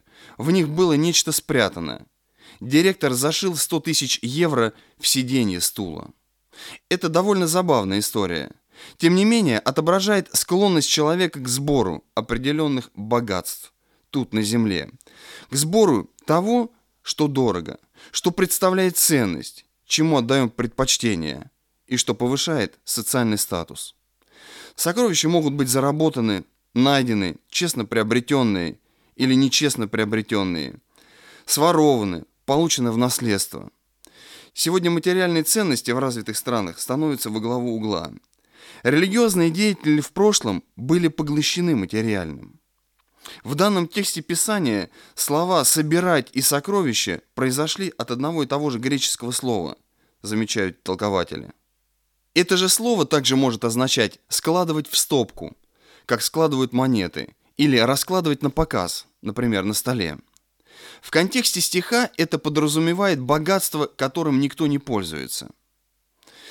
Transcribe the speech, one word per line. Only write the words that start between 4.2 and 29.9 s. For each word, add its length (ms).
евро 500
в 100
сиденье 540
стула. 480
Это 180
довольно 380
забавная 540
история. 500
Тем 160
не 120
менее, 340
отображает 720
склонность 560
человека 500
к 80
сбору 560
определенных 800
богатств 800
тут, 240
на 80
земле. 480
К 40
сбору 540
того, 460
что 240
дорого, 520
что 220
представляет 640
ценность, 680
чему 320
отдаем 320
предпочтение 1040
и 100
что 200
повышает 680
социальный 520
статус. 580
Сокровища 540
могут 240
быть 160
заработаны, 760
найдены, 640
честно 360
приобретенные 960
или 200
нечестно 520
приобретенные, 920